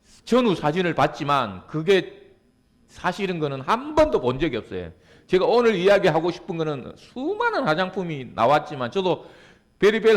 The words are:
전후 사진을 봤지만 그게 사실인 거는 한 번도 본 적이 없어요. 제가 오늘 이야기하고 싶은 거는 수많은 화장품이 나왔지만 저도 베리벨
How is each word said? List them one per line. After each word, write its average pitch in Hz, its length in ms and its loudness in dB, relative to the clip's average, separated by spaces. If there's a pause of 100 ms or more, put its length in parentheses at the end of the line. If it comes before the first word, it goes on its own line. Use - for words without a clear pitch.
(240)
전후 233 300 2
사진을 156 400 -2
봤지만 139 760 0
그게 170 540 0 (680)
사실인 185 500 -4
거는 139 220 -4
한 240 340 -4
번도 - 260 2
본 123 200 -2
적이 151 180 -2
없어요. 92 320 -10 (360)
제가 180 180 0
오늘 226 300 4
이야기하고 175 560 2
싶은 170 260 -8
거는 151 400 -6
수많은 403 680 -4
화장품이 170 680 -4
나왔지만 131 560 0
저도 185 360 -2 (520)
베리벨 214 380 4